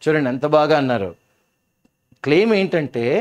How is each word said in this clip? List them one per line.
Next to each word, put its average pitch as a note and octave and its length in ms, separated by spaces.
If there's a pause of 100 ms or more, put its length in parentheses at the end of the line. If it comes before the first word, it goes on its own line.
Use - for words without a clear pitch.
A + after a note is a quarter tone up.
చూడండి D3+ 320
ఎంత C#3 120 (120)
బాగా D3+ 240
అన్నారు. A2+ 280 (1160)
క్లెయిమ్ G3+ 340
ఏంటంటే D3 460 (140)